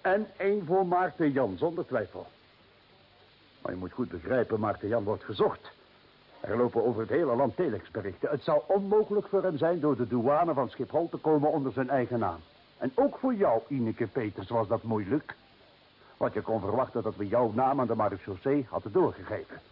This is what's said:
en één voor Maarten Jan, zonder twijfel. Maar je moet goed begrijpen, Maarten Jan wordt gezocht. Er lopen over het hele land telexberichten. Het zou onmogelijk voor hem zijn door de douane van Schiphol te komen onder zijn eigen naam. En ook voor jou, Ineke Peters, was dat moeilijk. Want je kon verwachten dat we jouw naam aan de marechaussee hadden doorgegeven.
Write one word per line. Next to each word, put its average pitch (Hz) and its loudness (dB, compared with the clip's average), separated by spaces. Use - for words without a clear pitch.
en 202 0
één 196 0
voor 185 2
Maarten 175 2
Jan, 120 0
zonder 165 -2
twijfel. 98 -4
Maar - -6
je 92 -8
moet 90 -8
goed 120 -4
begrijpen, 107 -2
Maarten 107 -2
Jan 110 0
wordt 101 -4
gezocht. 135 -2
Er 101 -4
lopen 117 2
over 113 2
het 110 -6
hele 135 2
land 123 0
telexberichten. 107 -4
Het 147 -2
zou 151 2
onmogelijk 202 2
voor 190 2
hem 175 -2
zijn 165 2
door 143 2
de 120 0
douane 135 2
van 131 0
Schiphol 151 -2
te - -8
komen 151 4
onder 139 0
zijn 131 -2
eigen 120 0
naam. 90 -2
En - -4
ook 277 2
voor 254 0
jou, 156 4
Ineke 117 0
Peters, 107 -6
was 113 0
dat 107 0
moeilijk. 110 -2
Want - -2
je 107 -2
kon 110 -2
verwachten 107 -2
dat 107 -4
we 101 -4
jouw 117 2
naam 131 2
aan 123 2
de 113 -2
marechaussee 107 -2
hadden 101 -6
doorgegeven. 95 -2